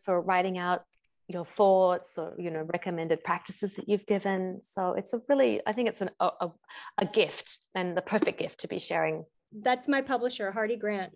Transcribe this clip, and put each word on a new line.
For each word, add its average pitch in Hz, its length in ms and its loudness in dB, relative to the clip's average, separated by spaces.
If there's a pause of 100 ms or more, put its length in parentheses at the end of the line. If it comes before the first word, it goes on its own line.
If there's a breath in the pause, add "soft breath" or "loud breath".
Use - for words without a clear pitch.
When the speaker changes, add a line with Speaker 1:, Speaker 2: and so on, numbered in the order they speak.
Speaker 1:
for 180 160 2
writing 185 360 2
out 180 260 0 (460)
your 175 160 -6
thoughts 185 720 4
or, 165 200 -6
you 175 140 -4
know, 160 120 -4 (100)
recommended 165 500 0
practices 190 520 -4
that - 120 -12
you've 202 180 2
given. 190 560 0
So 185 300 -2
it's - 220 -4
a 233 160 -2
really, 254 360 4
I 214 60 0
think 233 160 0
it's 196 140 -4
an, 185 80 -2 (100)
a, 180 100 2 (120)
a, 175 100 -4 (460 loud breath)
a 190 80 2
gift, - 540 0 (140)
and 180 220 -2
the 180 60 0
perfect - 380 0
gift 165 200 -6
to - 80 -6
be 190 100 -4
sharing 160 460 -2 (380)
Speaker 2:
that's 247 260 0
my 277 140 2
publisher, 247 500 -2
Hardy 220 240 -2
Grant. 208 400 -4